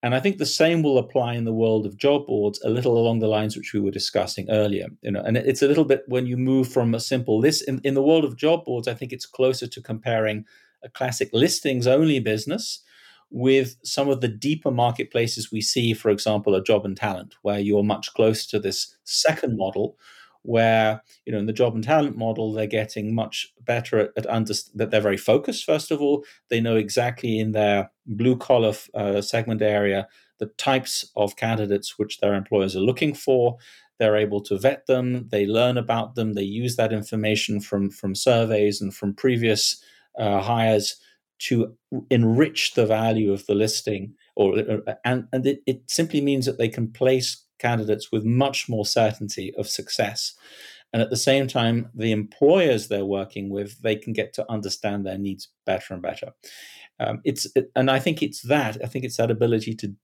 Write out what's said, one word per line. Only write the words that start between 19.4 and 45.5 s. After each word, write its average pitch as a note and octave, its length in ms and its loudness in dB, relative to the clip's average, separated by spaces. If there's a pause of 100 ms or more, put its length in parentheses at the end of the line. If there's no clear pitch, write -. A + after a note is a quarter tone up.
model, F#2+ 400 -4 (460)
where, A2+ 580 2 (240)
you B2 80 -4
know, G#2+ 60 -2
in G#2 80 -2
the A2 60 -2
Job A#2 200 2
and A2 100 -4
Talent D3 320 2
model, A2+ 380 -2
they're G#2+ 140 -2
getting G#2+ 480 -4
much - 360 -6 (100)
better A#2+ 360 -2
at, G#2+ 180 2
at - 120 -6
underst-, A2 480 -2
that G#2+ 160 -2
they're G#2+ 100 4
very G2+ 160 2
focused, - 480 0
first D#3 240 0
of D3 140 0
all. C#3+ 200 2 (280)
They A#2 100 2
know A2+ 140 2
exactly A2+ 640 0
in G#2+ 140 -2
their G#2 360 2 (160)
blue-collar, A#2 680 2 (200)
uh, G2+ 280 0
segment A2 420 -2
area G2+ 440 2 (300)
the A2 80 -6
types - 680 -2
of G#2 200 0
candidates G#2+ 600 -2
which G#2 220 -6
their G2+ 160 2
employers G2 400 0
are F#2+ 60 0
looking C#3 340 2
for. B2 420 2 (400)
They're G#2+ 180 4
able G#2 260 0
to G2+ 180 -4
vet C3+ 260 0
them, B2 440 0
they G2+ 180 0
learn A#2+ 320 2
about A2+ 340 -2
them, A2 200 -2
they G2+ 100 -2
use A#2 320 -4
that A2 180 0
information G#2+ 640 -2
from, G2+ 300 -2
from G2 240 -6
surveys A2 680 2
and G2 120 -6
from G2+ 220 -6
previous, A#2 680 0 (360)
uh, G2+ 220 0
hires A2 560 2 (420)
to - 360 -2 (360)
enrich A#2+ 640 2
the A#2+ 100 4
value A2 480 2
of G2 140 -6
the G#2 80 2
listing. G#2+ 580 -2 (220)
Or, G2 240 2
uh, G#2+ 340 -4 (100)
and, B2 300 -2
and C3 140 0
it, C#3+ 180 -2